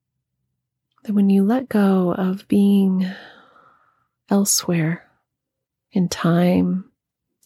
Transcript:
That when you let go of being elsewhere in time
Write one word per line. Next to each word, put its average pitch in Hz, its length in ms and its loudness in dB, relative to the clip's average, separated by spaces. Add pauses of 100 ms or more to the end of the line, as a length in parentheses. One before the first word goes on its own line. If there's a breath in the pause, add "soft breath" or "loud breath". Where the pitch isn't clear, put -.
(1040)
That 214 120 -6
when 202 140 2
you 196 140 4
let 247 260 -2
go 190 460 0
of 185 320 -4
being 196 580 2 (1300 loud breath)
elsewhere 175 680 -2 (960)
in 180 120 0
time 180 760 0 (600)